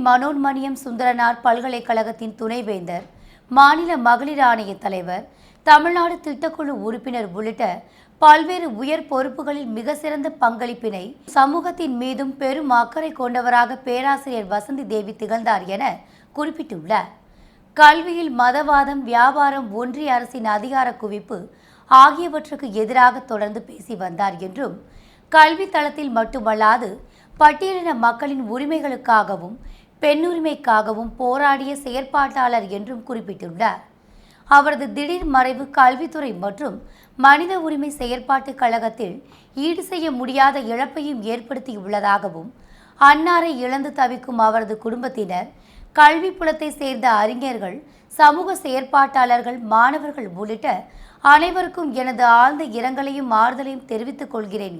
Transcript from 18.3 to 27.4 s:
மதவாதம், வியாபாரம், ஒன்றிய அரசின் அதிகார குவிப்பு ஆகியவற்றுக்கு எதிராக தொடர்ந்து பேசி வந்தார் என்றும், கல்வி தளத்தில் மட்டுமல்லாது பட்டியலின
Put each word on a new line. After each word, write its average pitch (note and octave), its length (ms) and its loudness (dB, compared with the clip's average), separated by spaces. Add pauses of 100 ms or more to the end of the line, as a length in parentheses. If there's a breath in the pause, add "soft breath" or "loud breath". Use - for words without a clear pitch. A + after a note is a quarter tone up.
மதவாதம், C#4 720 2
வியாபாரம், C4+ 580 4 (120)
ஒன்றிய C4+ 360 -4
அரசின் A#3+ 400 -6
அதிகார B3+ 320 -2 (140)
குவிப்பு G#3 360 -10 (540 soft breath)
ஆகியவற்றுக்கு D4 760 6 (140)
எதிராக B3 400 4 (100)
தொடர்ந்து G#3 360 -6
பேசி - 360 -16
வந்தார் F3+ 340 -6 (100)
என்றும், F#3+ 280 -10 (560 soft breath)
கல்வி D#4+ 440 6
தளத்தில் D4 420 -4
மட்டுமல்லாது A3 720 0 (480 soft breath)
பட்டியலின E4 580 2 (100)